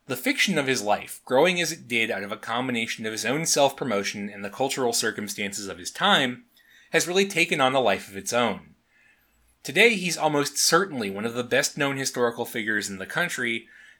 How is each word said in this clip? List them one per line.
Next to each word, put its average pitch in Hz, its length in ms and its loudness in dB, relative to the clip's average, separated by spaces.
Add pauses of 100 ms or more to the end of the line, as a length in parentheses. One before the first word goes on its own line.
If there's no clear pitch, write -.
The 127 100 -4
fiction 254 400 0
of 139 100 0
his 127 140 2
life, 104 460 -2
growing 175 340 4
as 156 100 -2
it 131 160 -10
did 113 240 0
out 98 120 -2
of 104 100 -6
a 110 60 -8
combination 117 680 -4
of 110 80 -4
his 107 140 -4
own 147 180 0
self-promotion 104 840 2
and 101 120 -14
the 101 60 -6
cultural 131 460 0
circumstances 104 760 -4
of 87 80 -8
his 87 140 -10
time, 151 540 2 (480)
has 160 140 2
really 190 200 2
taken 170 340 0
on 131 140 6
a 135 60 4
life 98 280 2
of 95 80 -12
its 98 160 -8
own. 113 420 0 (880)
Today, 208 320 4
he's 175 200 -2
almost 147 400 0
certainly 156 540 2
one 101 160 -4
of 117 80 -4
the 123 100 -4
best-known 139 520 0
historical 120 500 -2
figures 107 420 -2
in 98 100 -8
the 95 60 -8
country, 120 640 -4 (340)